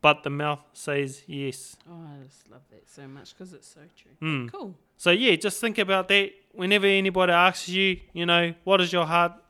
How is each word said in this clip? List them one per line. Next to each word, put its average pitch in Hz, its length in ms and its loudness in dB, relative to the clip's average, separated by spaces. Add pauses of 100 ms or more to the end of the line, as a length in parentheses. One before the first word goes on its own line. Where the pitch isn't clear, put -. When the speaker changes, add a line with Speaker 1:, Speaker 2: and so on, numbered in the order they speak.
Speaker 1:
but 147 220 4
the 147 80 -6
mouth 147 300 -4 (120)
says 143 540 -6
yes." 135 500 -10 (120)
Speaker 2:
Oh, 170 60 -20
I 151 300 -18
just - 260 -20
love 127 200 -20
that - 180 -20
so 139 180 -20
much 135 300 -20
'cause 185 160 -20
it's - 160 -20
so - 120 -20 (160)
true. - 160 -20 (100)
Speaker 1:
Mm. 135 300 -6
Speaker 2:
Cool. 247 220 -14 (220)
Speaker 1:
So - 140 0
yeah, 208 260 2
just 185 240 -6
think 226 180 -4
about 190 300 0
that. 196 220 2 (220)
Whenever 196 340 0
anybody 190 460 2
asks 180 360 2
you, 185 320 0 (140)
you 170 120 -6
know, 170 280 2 (100)
"What 190 160 4
is 175 120 0
your 175 140 0
heart? 170 260 2 (180)